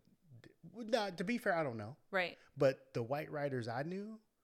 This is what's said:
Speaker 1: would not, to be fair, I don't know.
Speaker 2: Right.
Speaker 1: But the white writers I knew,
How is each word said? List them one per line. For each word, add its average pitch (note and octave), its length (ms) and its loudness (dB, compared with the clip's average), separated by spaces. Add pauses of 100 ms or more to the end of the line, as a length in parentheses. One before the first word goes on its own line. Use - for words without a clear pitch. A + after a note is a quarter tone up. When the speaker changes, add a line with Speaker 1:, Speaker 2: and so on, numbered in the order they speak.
(720)
Speaker 1:
would A3 160 -10
not, G3+ 280 0
to G3+ 60 -2
be A#3 160 0
fair, F#3+ 160 2
I E3 80 2
don't A#2+ 140 -2
know. A2 180 -6 (160)
Speaker 2:
Right. F3+ 260 2 (200)
Speaker 1:
But C3+ 360 4
the B2+ 80 0
white C#3+ 300 -2
writers C#3 360 -2
I A#2+ 140 -4
knew, G3+ 380 -6 (240)